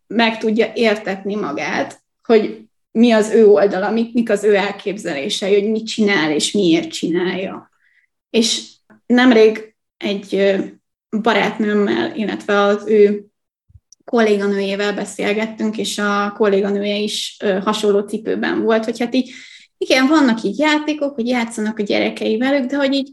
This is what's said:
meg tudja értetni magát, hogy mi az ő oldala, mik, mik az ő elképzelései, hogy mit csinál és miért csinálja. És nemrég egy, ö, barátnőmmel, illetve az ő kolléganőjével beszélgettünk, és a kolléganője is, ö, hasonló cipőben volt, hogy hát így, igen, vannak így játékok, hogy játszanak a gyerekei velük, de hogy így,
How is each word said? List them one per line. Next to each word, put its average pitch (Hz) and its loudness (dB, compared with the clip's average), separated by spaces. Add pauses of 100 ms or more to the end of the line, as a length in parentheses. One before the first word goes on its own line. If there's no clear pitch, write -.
meg 220 0
tudja 220 0
értetni 196 -2
magát, 180 -6 (200)
hogy - 0 (200)
mi 233 4
az 220 2
ő 220 6
oldala, 202 4
mik, 226 -2
mik 233 -2
az 202 0
ő 208 4
elképzelései, 196 -2
hogy 208 -2
mit 220 -2
csinál 202 0
és 151 -2
miért 165 2
csinálja. 185 -4 (600)
És - 0 (360)
nemrég 233 4 (200)
egy, 196 -6
ö, 196 2 (640)
barátnőmmel, 214 0
illetve 202 -2
az 202 0
ő 208 4 (800)
kolléganőjével 202 0
beszélgettünk, 208 -4
és 202 -6
a 202 -2
kolléganője 202 0
is, - -6
ö, 196 0
hasonló 208 0
cipőben 208 -4
volt, 220 2
hogy 233 -6
hát 240 -4
így, 254 -2 (480)
igen, 262 2
vannak 277 4
így 196 -4
játékok, 302 0
hogy 233 -4
játszanak 226 -4
a 214 -4
gyerekei 214 -2
velük, 262 0
de 285 -4
hogy 277 0
így, 269 -4